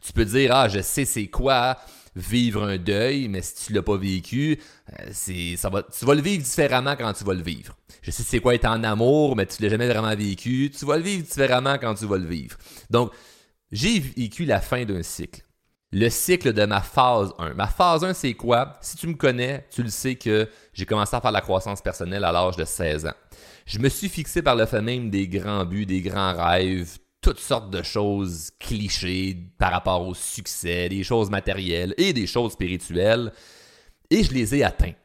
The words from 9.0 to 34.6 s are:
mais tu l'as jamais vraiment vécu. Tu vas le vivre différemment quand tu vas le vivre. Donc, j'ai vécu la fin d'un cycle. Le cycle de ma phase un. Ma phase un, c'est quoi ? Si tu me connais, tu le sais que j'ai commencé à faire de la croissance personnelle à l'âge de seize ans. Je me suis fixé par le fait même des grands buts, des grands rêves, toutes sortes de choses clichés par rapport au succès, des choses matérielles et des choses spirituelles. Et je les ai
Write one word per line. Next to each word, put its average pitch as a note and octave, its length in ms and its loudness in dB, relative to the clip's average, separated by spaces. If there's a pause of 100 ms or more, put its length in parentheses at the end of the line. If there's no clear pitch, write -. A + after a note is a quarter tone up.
mais G2 120 2
tu - 140 -10
l'as G#2+ 100 2
jamais A2+ 180 2
vraiment A2 260 2
vécu. A2+ 560 -2
Tu C#3 140 -12
vas C#3+ 140 2
le E3 40 -2
vivre F3+ 240 -4
différemment C3+ 540 2
quand A2+ 140 -2
tu G#2 120 -8
vas G2+ 120 0
le F2+ 100 -4
vivre. D#2+ 280 -8 (340)
Donc, A#2 200 2 (600)
j'ai F#3+ 260 0
vécu B2+ 460 -6
la A2 160 2
fin B2 240 -2
d'un F#2+ 180 -4
cycle. - 400 -10 (480)
Le A2 200 4
cycle F3 420 2
de G#2 140 4
ma G2+ 160 2
phase A#2+ 560 4
un. E2 160 -6
Ma G2 120 0
phase E3+ 380 4
un, F#3 80 -2
c'est C3 220 -2
quoi ? A#2+ 480 2
Si - 160 -12
tu - 80 -8
me E3 80 -4
connais, B2+ 560 0
tu - 120 -4
le A#2 60 -2
sais B2+ 280 -4
que G#2+ 300 2 (280)
j'ai F#2+ 100 -6
commencé G#2+ 320 0
à A#2+ 60 -2
faire A#2+ 80 2
de G#2 60 2
la G2 40 2
croissance G2 400 -2
personnelle F#2+ 440 -4
à E2+ 60 2
l'âge F2 260 2
de E2 100 -2
seize D#2 400 -2
ans. D2 80 -6 (500)
Je - 140 -8
me C3 100 4
suis G3 220 -4
fixé E3 320 -4
par C3 120 4
le A2+ 120 4
fait A2 160 0
même A#2+ 260 -4
des G2 200 0
grands G2 360 -2
buts, F#2+ 220 -4
des F#2 160 0
grands F#2+ 320 -2
rêves, F2 640 0 (240)
toutes - 160 4
sortes A2+ 320 -2
de F#2+ 120 -4
choses G2+ 680 -2 (100)
clichés F#2+ 720 -4 (220)
par F#2 160 2
rapport F2+ 340 0
au F2+ 60 -6
succès, F2 760 -4
des F#2+ 140 -2
choses A2 260 2
matérielles F#2+ 680 -2
et F#3+ 160 2
des A2+ 140 0
choses A#2 260 -2
spirituelles. G2 800 0 (800)
Et G#3+ 140 6
je C3 100 2
les B2 220 2
ai C#3 80 4